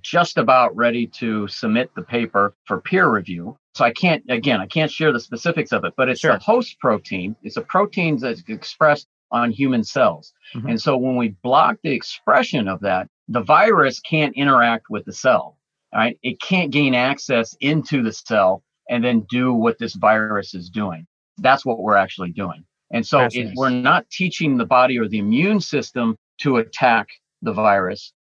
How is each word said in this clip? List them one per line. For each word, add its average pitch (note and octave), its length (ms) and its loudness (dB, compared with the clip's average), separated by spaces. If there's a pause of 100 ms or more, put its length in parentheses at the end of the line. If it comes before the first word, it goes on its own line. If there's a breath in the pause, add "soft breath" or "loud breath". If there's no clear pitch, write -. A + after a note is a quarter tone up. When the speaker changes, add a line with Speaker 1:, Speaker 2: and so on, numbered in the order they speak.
Speaker 1:
just - 340 0
about B2 380 4
ready A#2 320 0 (120)
to G#2+ 280 -4
submit A2+ 480 -2
the F2+ 80 -10
paper G2+ 520 0 (100)
for G2 160 -4
peer F#3 280 2
review. F#2+ 480 -4 (200)
So C3 80 2
I A#2+ 80 4
can't, D#3+ 360 0
again, A#2+ 320 0
I G2 60 -6
can't D#3 240 0
share D#3 220 2
the A#2 80 -4
specifics D#3 500 -4
of G#2 140 -2
it, - 120 -6
but C3 120 2
it's B2 120 -4
Speaker 2:
Sure. D#3 120 2
Speaker 1:
a G2+ 80 -2
host A#3+ 400 0
protein. G#2+ 640 -2
It's - 120 -14
a - 60 -4
protein F#3 560 0
that's A#2 300 -6
expressed D3 580 0 (240)
on A#2+ 220 0
human B2+ 320 0
cells. F#2+ 480 0 (240 loud breath)
Speaker 2:
Mm-hmm. A2 140 -6
Speaker 1:
And A2+ 120 -2
so C#3 140 2
when B2+ 180 -2
we A#2 300 -2
block B2+ 400 2
the D#3 80 -2
expression - 760 0
of F#2+ 140 -4
that, F#2 260 -2 (220)
the A#2 140 -2
virus D#3 580 4
can't D3+ 340 -2
interact B2 560 2
with G#2 140 -6
the G2 80 -14
cell, - 440 0 (380)
right? A2+ 300 0
It B2 160 -6
can't F3+ 320 -2
gain C#3 220 2
access B2 640 -2
into C#3 420 0
the A2 100 -2
cell G2 520 0 (260)
and A#2+ 140 0
then A#2 260 0
do B2+ 240 0
what A#2 240 0
this A#2 160 -8
virus G#2+ 580 0
is F2 160 -12
doing. F2+ 380 -8 (320)
That's B2+ 260 2
what A#2 160 -4
we're G2+ 160 2
actually F#2 360 0
doing. F2 320 -8 (280)
And A2+ 140 -4
so C#3 140 2
it, - 60 6
Speaker 2:
Fascinating. A2+ 300 -6
Speaker 1:
we're C3 140 0
not B2+ 400 0
teaching D#3+ 480 -2
the A#2 80 -2
body B2+ 320 4
or A2+ 80 -2
the G#2 140 -4
immune D#3 400 2
system A#2+ 560 -4 (220)
to C3+ 180 0
attack A2+ 500 0 (340)
the D#3 120 -4
virus, G#2+ 600 0 (200)